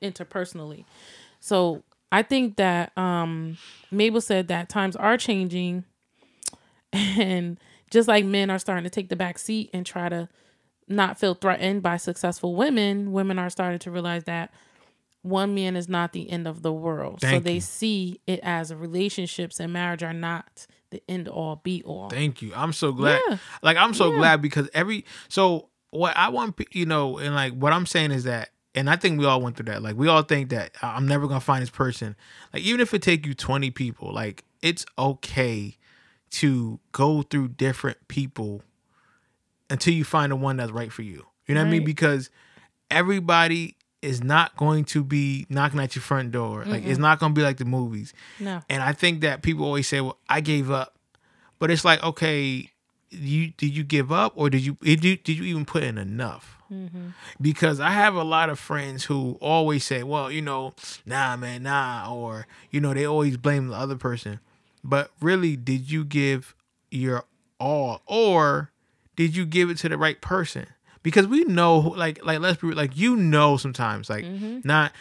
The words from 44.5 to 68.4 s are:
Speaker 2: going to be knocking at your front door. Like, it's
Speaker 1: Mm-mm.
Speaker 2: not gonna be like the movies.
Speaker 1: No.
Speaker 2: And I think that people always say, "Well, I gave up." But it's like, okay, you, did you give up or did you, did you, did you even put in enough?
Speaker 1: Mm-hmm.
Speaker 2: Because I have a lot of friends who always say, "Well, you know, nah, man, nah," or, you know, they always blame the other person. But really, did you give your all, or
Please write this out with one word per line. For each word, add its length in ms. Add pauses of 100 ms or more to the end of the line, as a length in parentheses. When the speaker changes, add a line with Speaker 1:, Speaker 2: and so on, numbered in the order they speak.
Speaker 2:
going 300
to 180
be 460
knocking 320
at 140
your 60
front 300
door. 340
Like, 200
it's 120
Speaker 1:
Mm-mm. 40
Speaker 2:
not 180
gonna 140
be 100
like 140
the 80
movies. 480 (260)
Speaker 1:
No. 300
Speaker 2:
And 120
I 120
think 280
that 200
people 240
always 220
say, 120
"Well, 180 (120)
I 100
gave 320
up." 260 (640)
But 120
it's 140
like, 180
okay, 640 (400)
you, 480
did 180
you 80
give 300
up 240
or 120
did 120
you, 200
did 220
you, 140
did 200
you 60
even 220
put 180
in 140
enough? 600 (140)
Speaker 1:
Mm-hmm. 380 (320)
Speaker 2:
Because 400
I 80
have 260
a 80
lot 260
of 80
friends 460
who 380
always 420
say, 200
"Well, 280
you 100
know, 320 (320)
nah, 300
man, 280
nah," 480
or, 360 (240)
you 100
know, 120
they 120
always 320
blame 300
the 80
other 220
person. 420 (440)
But 280 (100)
really, 360
did 340
you 140
give 500 (340)
your 360 (340)
all, 480
or 640 (440)